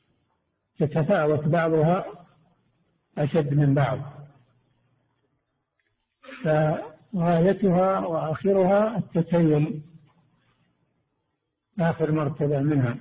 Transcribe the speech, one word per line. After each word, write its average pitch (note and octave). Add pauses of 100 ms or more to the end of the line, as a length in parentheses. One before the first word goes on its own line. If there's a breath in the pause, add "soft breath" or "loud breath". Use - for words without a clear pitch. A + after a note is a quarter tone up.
(800)
تتفاوت، D3+
بعضها E3 (1120)
أشد D3
من C#3+
بعض، A#2 (2500)
فغايتها F3
وآخرها F#3+
التتيم، E3 (2000)
آخر D#3+
مرتبة D3
منها C#3